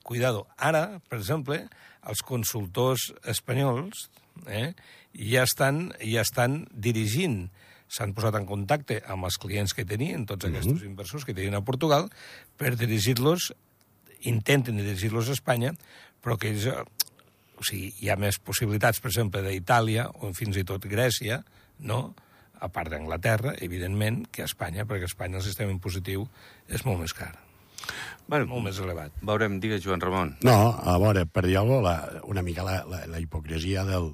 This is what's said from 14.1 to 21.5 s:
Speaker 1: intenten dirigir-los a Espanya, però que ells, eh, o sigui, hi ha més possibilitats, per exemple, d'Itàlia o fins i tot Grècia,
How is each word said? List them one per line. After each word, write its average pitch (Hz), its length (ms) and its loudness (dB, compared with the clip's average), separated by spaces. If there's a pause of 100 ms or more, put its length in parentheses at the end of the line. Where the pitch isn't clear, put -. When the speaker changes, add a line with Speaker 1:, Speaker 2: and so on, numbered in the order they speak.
Speaker 1:
intenten 120 560 2
dirigir-los 107 500 0
a 139 60 0
Espanya, 123 360 0 (520)
però 117 160 0
que 107 100 0
ells, 107 160 0
eh, 64 160 -2 (720)
o - 80 -10
sigui, 98 360 -4
hi 104 100 0
ha 98 100 4
més 101 180 2
possibilitats, 107 640 2
per 117 120 -4
exemple, 101 320 0
d'Itàlia 110 640 2 (120)
o 101 160 -6
fins 104 200 -2
i 98 80 0
tot 95 200 -6
Grècia, 110 580 0 (360)